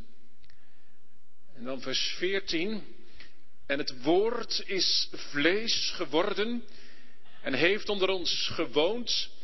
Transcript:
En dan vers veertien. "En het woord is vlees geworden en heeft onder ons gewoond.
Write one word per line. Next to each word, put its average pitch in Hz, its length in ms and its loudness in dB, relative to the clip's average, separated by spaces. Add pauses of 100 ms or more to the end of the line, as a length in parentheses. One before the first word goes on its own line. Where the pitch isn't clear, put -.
(1500)
En 117 100 -4
dan 131 160 -2
vers 131 360 0
veertien. 190 800 0 (680)
"En 139 120 0
het 135 240 -2
woord 202 640 2
is - 460 2
vlees 185 800 2
geworden 185 760 0 (800)
en 135 100 0
heeft 175 360 2
onder 196 200 2
ons 185 440 0
gewoond. 170 760 2 (160)